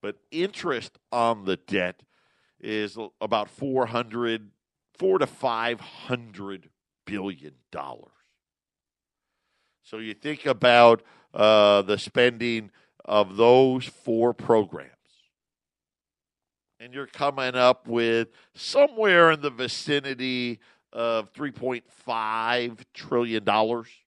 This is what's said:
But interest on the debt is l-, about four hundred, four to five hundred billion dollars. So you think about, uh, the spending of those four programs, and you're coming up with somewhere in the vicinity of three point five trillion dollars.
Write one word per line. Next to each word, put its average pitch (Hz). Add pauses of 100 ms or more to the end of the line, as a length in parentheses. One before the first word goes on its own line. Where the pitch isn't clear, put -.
But 104 (140)
interest 165 (140)
on 117
the 92
debt 92 (580)
is 107
l-, 107
about 107
four 131
hundred, 113 (420)
four 190
to 131
five 117
hundred 101 (340)
billion 92 (160)
dollars. 69 (1700)
So -
you 110
think 151
about, 120 (300)
uh, 104
the 98
spending 117 (340)
of 98
those 127
four 117
programs, 92 (1900)
and 123
you're 135
coming 135
up 127
with 117 (260)
somewhere 214
in 151
the 143
vicinity 127 (320)
of 113
three 143
point 127
five 113
trillion 113
dollars. 110 (180)